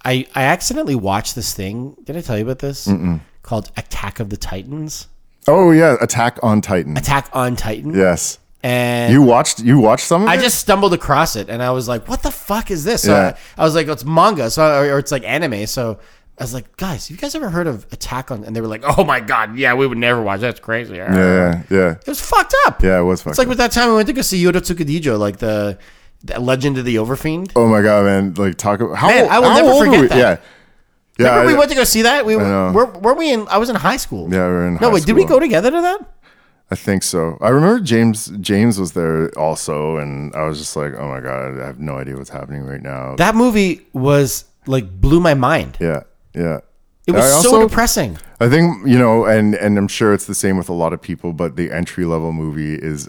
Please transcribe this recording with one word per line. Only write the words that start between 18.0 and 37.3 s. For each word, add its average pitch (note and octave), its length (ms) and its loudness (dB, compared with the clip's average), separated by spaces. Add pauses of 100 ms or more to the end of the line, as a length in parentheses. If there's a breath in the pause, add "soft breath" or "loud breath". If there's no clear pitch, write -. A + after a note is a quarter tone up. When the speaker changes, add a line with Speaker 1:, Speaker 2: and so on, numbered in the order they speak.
Speaker 1:
on?" G#2+ 140 -10
And A2 120 -10
they A#2 60 -4
were A2+ 40 -4
like, A2 160 -8 (140)
"Oh F#3+ 80 4
my C3+ 160 0
God, A2 380 -2
yeah, B2+ 160 2
we C3+ 120 2
would B2 120 -4
never A#2+ 240 2
watch. G2 180 -4
That's A#2 200 -4
crazy." A2+ 360 -6
Speaker 2:
Yeah, F#2+ 180 -2
yeah, F2+ 560 2
yeah. F#2 200 4
Speaker 1:
It - 180 -8
was - 140 -8
fucked G#4+ 320 0 (100)
up. - 180 0
Speaker 2:
Yeah, F#2 180 4
it - 20 2
was F2+ 180 0
fucked D#2 120 -8
Speaker 1:
It's D#2 60 -2
like B3 100 0
Speaker 2:
up. - 20 -4
Speaker 1:
with A#3+ 80 -2
that A#3+ 140 0
time A#3+ 180 2
we A3 60 4
went G#3+ 100 2
to D4 80 -2
go C4 80 -4
see F3+ 200 -2
Yoda F3 200 2
Tsukudijo, D#3 560 -2
like, G2+ 180 -2
the, G#2 400 -4 (480 soft breath)
the - 160 -8
Legend C3 380 0
of B2 80 -6
the A#2+ 100 0
Overfiend. D#3 580 -4
Speaker 2:
Oh A#2 140 4
my G#2+ 140 4
God, G#2 240 4
man. G2 260 0
Like, F#2 240 -4
talk G#2 240 -2
about, F2 160 -4
how, C3+ 120 2
Speaker 1:
Man, A#3+ 200 4
I G#3+ 120 2
will B3+ 100 4
Speaker 2:
how A#3+ 60 6
Speaker 1:
never D4+ 160 6
Speaker 2:
old C#4 120 6
Speaker 1:
forget C4+ 120 4
Speaker 2:
were D#3 80 6
we? A#2+ 40 4
Speaker 1:
that. - 100 0
Speaker 2:
Yeah. G#2+ 180 4 (840 soft breath)
Yeah, A#2+ 100 4
Speaker 1:
Remember A#2+ 220 4
Speaker 2:
I - 20 4
Speaker 1:
we C#4+ 60 4
went C#4+ 120 4
to C#4+ 60 -4
go B3+ 80 4
see A3 180 2
that? C4 240 2
We A3 80 2
Speaker 2:
I A3 40 2
know. G3 340 0
Speaker 1:
were, A3+ 140 4
were, F#3+ 120 -10
were A3 160 2
we D#4+ 160 0
in, A3 180 -2
I F#3+ 100 0
was A#3 120 0
in A3 60 -2
high F#3+ 220 -2
school. F2+ 340 -8
Speaker 2:
Yeah, F#2 160 0
we F2+ 40 0
were F2 140 0
in F2 80 -2
Speaker 1:
No, E2 40 -4 (100)
Speaker 2:
high G#3+ 60 4
Speaker 1:
wait, E3+ 100 0
did F3+ 80 2
we A#3+ 100 6
Speaker 2:
school. D4+ 140 2
Speaker 1:
go C4+ 40 4
together A#3 300 2
to E4+ 120 0
that? F#4 160 -2 (760 soft breath)
Speaker 2:
I - 20 -4
think F#2+ 300 -2
so. E2 360 -4